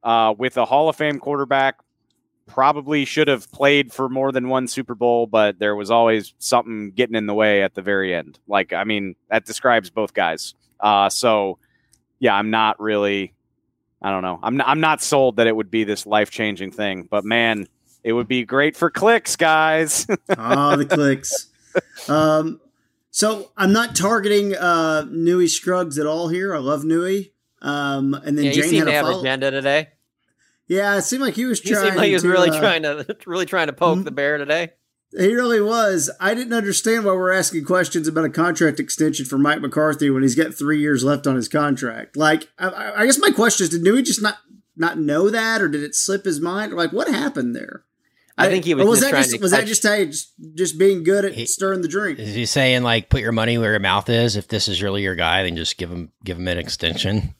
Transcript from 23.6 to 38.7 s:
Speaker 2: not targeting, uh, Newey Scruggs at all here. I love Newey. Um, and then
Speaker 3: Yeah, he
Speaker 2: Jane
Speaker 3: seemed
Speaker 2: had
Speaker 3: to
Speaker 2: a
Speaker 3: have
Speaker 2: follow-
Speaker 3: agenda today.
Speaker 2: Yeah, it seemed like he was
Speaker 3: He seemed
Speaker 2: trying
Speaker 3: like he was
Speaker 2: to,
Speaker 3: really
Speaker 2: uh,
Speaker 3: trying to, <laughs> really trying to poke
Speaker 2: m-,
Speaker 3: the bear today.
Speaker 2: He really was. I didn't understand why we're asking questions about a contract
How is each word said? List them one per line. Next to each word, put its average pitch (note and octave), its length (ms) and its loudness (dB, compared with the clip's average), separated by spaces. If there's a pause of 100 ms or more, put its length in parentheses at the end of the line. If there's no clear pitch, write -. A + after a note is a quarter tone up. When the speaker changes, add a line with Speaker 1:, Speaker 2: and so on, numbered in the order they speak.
Speaker 2:
not A#3 240 0
targeting, G3+ 600 0
uh, D#3+ 520 0
Newey E3+ 400 2
Scruggs F3 500 -2
at D3+ 80 -2
all D#3+ 220 -2
here. F3+ 260 -4
I F#3+ 60 -4
love C#3 240 -2
Newey. F3+ 480 -2 (300)
Um, C#3 520 -2
and D3 240 -4
then D3 80 0
Speaker 3:
Yeah, C#3+ 60 2
he C#3 80 2
Speaker 2:
Jane D3+ 100 0
Speaker 3:
seemed D#3+ 100 4
Speaker 2:
had D#3 80 2
Speaker 3:
to D3 40 0
Speaker 2:
a - 40 2
Speaker 3:
have D3 100 2
Speaker 2:
follow- - 160 -2
Speaker 3:
agenda C3+ 300 -2
today. C#3 360 0 (800)
Speaker 2:
Yeah, G3+ 300 0
it F#3 60 0
seemed C4 180 -4
like B3 140 -2
he A#3 100 -2
was B3 140 -2
Speaker 3:
He - 100 -10
seemed G#3 120 2
Speaker 2:
trying G3 160 2
Speaker 3:
like G#3 100 4
he G3 60 2
was F3+ 100 2
Speaker 2:
to, F3 60 2
Speaker 3:
really F3+ 200 4
Speaker 2:
uh, D#3 100 0
Speaker 3:
trying E3+ 240 2
to, D3 380 -6
<laughs> - 40 -20
really F3+ 200 -4
trying F3 220 -2
to C#3 60 -6
poke F3 240 2
Speaker 2:
m-, F#3+ 80 -2
Speaker 3:
the D3+ 60 -10
bear C#3+ 260 -2
today. D3+ 340 -2 (460)
Speaker 2:
He G3 160 2
really A#3 280 2
was. G#3 480 0 (100)
I G3 140 0
didn't A#3 200 -4
understand A3 520 0
why G3 80 4
we're F#3 180 0
asking F3 340 0
questions F3 420 0
about D#3+ 180 0
a D3 40 0
contract D#3+ 500 0